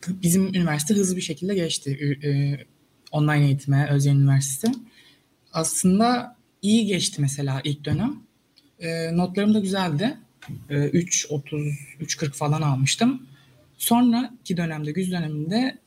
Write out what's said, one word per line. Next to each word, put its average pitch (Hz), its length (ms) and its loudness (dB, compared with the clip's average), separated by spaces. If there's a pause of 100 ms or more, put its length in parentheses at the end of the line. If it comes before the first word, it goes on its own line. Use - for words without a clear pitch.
bizim 185 400 0
üniversite 175 460 0
hızlı 190 220 2
bir 180 60 -6
şekilde 175 340 -4
geçti. 156 460 -4
Ü-, 143 260 -2
e, 143 380 0 (460)
online 151 340 2
eğitime, 139 460 2
Özyeğin 139 280 4
Üniversitesi. 139 560 2 (800)
Aslında 196 840 0 (240)
iyi 214 240 4
geçti 180 360 -2
mesela 139 420 -2
ilk 147 220 -6
dönem. 226 380 -2 (560)
E, 165 380 -2
notlarım 180 360 2
da 220 60 4
güzeldi. 190 580 -2 (520)
E, 143 60 -4
üç 143 540 0
otuz, 147 440 -4 (260)
üç 156 180 -6
kırk 147 160 -4
falan 151 280 0
almıştım. 151 680 0 (500)
Sonraki 240 800 2
dönemde, 156 340 -4
güz 185 200 -2
döneminde 170 760 -2